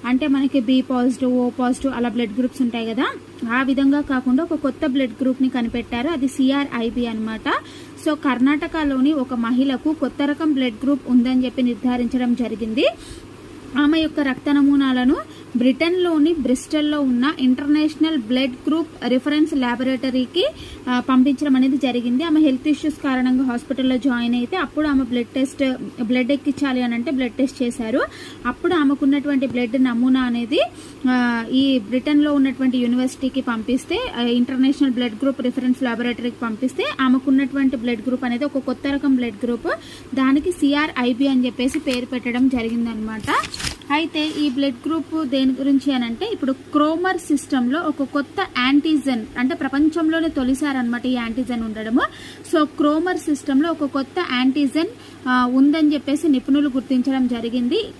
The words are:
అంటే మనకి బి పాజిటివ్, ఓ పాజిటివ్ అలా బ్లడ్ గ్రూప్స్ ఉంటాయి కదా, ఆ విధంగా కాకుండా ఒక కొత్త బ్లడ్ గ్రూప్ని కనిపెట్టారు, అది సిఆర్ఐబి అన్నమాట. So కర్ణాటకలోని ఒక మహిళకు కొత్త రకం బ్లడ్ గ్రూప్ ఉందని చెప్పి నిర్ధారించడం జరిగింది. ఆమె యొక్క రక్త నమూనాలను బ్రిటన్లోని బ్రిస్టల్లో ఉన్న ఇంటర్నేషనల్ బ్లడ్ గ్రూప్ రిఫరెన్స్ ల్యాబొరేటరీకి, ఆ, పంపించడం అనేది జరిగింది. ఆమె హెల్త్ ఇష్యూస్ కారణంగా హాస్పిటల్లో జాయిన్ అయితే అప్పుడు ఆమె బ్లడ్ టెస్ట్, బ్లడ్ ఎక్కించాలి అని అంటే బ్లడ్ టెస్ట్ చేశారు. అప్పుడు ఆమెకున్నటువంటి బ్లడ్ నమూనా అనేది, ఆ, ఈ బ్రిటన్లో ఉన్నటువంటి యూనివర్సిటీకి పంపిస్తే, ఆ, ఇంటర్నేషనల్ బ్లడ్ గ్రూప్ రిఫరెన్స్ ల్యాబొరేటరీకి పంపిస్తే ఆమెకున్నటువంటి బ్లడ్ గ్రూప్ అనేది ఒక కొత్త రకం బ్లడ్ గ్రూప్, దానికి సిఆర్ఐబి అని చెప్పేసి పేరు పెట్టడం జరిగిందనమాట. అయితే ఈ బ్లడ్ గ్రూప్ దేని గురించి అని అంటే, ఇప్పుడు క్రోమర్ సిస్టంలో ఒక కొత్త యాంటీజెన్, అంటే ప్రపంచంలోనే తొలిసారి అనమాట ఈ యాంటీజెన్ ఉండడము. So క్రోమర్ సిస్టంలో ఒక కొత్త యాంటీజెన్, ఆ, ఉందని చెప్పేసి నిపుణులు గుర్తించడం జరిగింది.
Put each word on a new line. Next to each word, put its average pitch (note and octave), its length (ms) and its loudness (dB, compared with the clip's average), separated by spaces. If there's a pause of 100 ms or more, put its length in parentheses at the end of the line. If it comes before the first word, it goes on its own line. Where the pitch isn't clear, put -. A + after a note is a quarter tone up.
అంటే B3+ 220 0
మనకి C#4 320 2
బి B3+ 220 2
పాజిటివ్, B3+ 520 0
ఓ B3 160 2
పాజిటివ్ B3 440 -2
అలా A#3+ 160 -2
బ్లడ్ A3+ 300 -2
గ్రూప్స్ B3+ 220 -2
ఉంటాయి A#3 240 0
కదా, A3+ 200 -2 (460)
ఆ B3+ 120 2
విధంగా C#4 380 2
కాకుండా C4 420 0
ఒక E4+ 100 -4
కొత్త D4 320 -2
బ్లడ్ C4 360 0
గ్రూప్ని C4 280 0
కనిపెట్టారు, A#3+ 580 -4
అది C#4+ 200 -2
సిఆర్ఐబి B3+ 800 0
అన్నమాట. A3 440 -6 (580)
So D4+ 60 2
కర్ణాటకలోని C#4+ 1000 2
ఒక C4 200 -2
మహిళకు B3+ 600 0
కొత్త C#4+ 280 -4
రకం D4 320 0
బ్లడ్ B3+ 300 0
గ్రూప్ C4+ 240 0
ఉందని B3+ 380 2
చెప్పి B3+ 180 -2
నిర్ధారించడం B3 680 0
జరిగింది. A3 540 -2 (920)
ఆమె D4 220 4
యొక్క D#4 200 0
రక్త C#4 340 0
నమూనాలను C#4 640 4 (420)
బ్రిటన్లోని D#4+ 760 4
బ్రిస్టల్లో D4 680 0
ఉన్న B3+ 380 2
ఇంటర్నేషనల్ D4+ 800 2
బ్లడ్ B3+ 360 0 (140)
గ్రూప్ D#4 200 0 (200)
రిఫరెన్స్ D4 460 2
ల్యాబొరేటరీకి, B3+ 920 0 (420)
ఆ, B3 100 2
పంపించడం C4 560 4
అనేది C4 220 4
జరిగింది. B3 460 0
ఆమె D#4 160 2
హెల్త్ C4+ 280 2
ఇష్యూస్ D4+ 360 -2
కారణంగా B3+ 400 2
హాస్పిటల్లో B3+ 540 0
జాయిన్ A#3+ 380 0
అయితే B3 220 -2
అప్పుడు D4+ 300 -2
ఆమె C4+ 160 2
బ్లడ్ A#3+ 240 -2
టెస్ట్, C4+ 480 -2 (280)
బ్లడ్ B3 280 2
ఎక్కించాలి C4+ 500 0
అని A#3+ 120 0
అంటే A#3+ 180 -2
బ్లడ్ B3+ 220 -2
టెస్ట్ C4 300 -2
చేశారు. A#3+ 380 -2 (440)
అప్పుడు D4 280 -2
ఆమెకున్నటువంటి C#4 720 2
బ్లడ్ B3 360 0
నమూనా B3+ 380 2
అనేది, A#3 380 0 (500)
ఆ, A#3+ 420 0
ఈ C4 280 4
బ్రిటన్లో D4 540 2
ఉన్నటువంటి C4 440 2
యూనివర్సిటీకి B3+ 640 0
పంపిస్తే, B3+ 760 -2
ఆ, A#3+ 40 -4
ఇంటర్నేషనల్ B3+ 680 2
బ్లడ్ A#3+ 220 0
గ్రూప్ C4 280 -2
రిఫరెన్స్ B3 420 0
ల్యాబొరేటరీకి A#3+ 540 -4
పంపిస్తే B3+ 480 -4 (160)
ఆమెకున్నటువంటి C4+ 760 2
బ్లడ్ A#3 300 -4
గ్రూప్ B3+ 160 -2
అనేది A#3+ 220 -2
ఒక C#4+ 120 -4
కొత్త B3+ 300 -4
రకం C#4 280 2
బ్లడ్ A#3 300 -4
గ్రూప్, A#3 220 -4 (480)
దానికి C4+ 360 2
సిఆర్ఐబి C#4 760 0
అని B3+ 180 2
చెప్పేసి B3 340 -2
పేరు B3+ 260 -4
పెట్టడం B3 440 0
జరిగిందనమాట. A3+ 840 -4 (540)
అయితే D4+ 380 0
ఈ D4+ 220 -2
బ్లడ్ C#4 380 -2
గ్రూప్ D#4+ 380 -4
దేని C4 260 2
గురించి C4+ 420 2
అని B3 120 0
అంటే, A#3 280 -6
ఇప్పుడు C4+ 180 -2
క్రోమర్ D#4+ 680 0
సిస్టంలో C#4 600 0
ఒక D4+ 240 -2
కొత్త C4+ 440 -4 (100)
యాంటీజెన్, C4+ 680 2 (120)
అంటే C4 180 0
ప్రపంచంలోనే D#4+ 720 0
తొలిసారి C4+ 500 0
అనమాట A#3+ 280 -2
ఈ B3+ 80 2
యాంటీజెన్ A#3 500 -4
ఉండడము. A3 380 0 (540)
So D#4 80 4
క్రోమర్ D#4 540 0
సిస్టంలో D4 540 0
ఒక D#4 140 -2
కొత్త C#4 460 -4
యాంటీజెన్, C4+ 560 2 (420)
ఆ, B3+ 160 4
ఉందని D4 480 4
చెప్పేసి D4 340 0
నిపుణులు C#4+ 420 2
గుర్తించడం B3+ 580 0
జరిగింది. B3 560 0 (160)